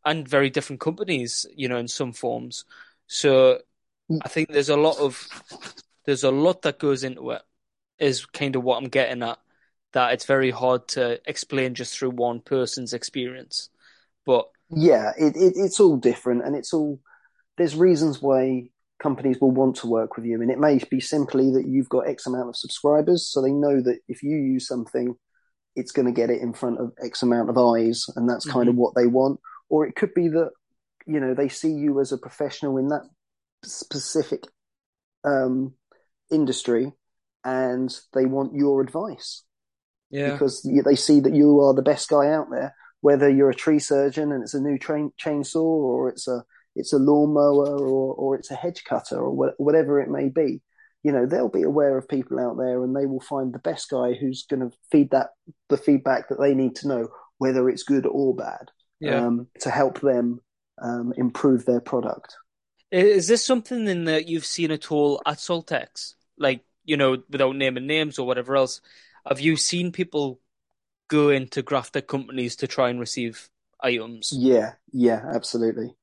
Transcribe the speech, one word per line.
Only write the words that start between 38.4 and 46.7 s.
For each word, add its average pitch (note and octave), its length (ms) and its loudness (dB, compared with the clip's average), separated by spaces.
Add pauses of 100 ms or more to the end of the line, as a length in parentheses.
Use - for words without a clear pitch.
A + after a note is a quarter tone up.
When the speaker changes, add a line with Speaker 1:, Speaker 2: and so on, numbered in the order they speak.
Speaker 2:
your C#3 260 2
advice. D#3+ 600 -8 (680)
Speaker 1:
Yeah. C#3+ 220 -4
Speaker 2:
Because C#3 320 -2
y-, C#3 220 2
they C#3 100 6
see D3 260 4
that C#3 140 2
you D3 240 8
are C#3 140 6
the C3+ 80 2
best C#3+ 280 0
guy D3 220 4
out D#3 200 -2
there, C3 240 -8 (260)
whether C#3+ 280 6
you're C#3 200 6
a B2 60 0
tree D3+ 240 2
surgeon C#3+ 520 0
and C3 120 -4
it's - 100 -10
a C#3 80 -4
new C#3 160 -2
train, D3 340 -4 (100)
chainsaw, D3+ 420 -2
or C3+ 460 0
it's - 180 -10
a, B2 160 -4 (320)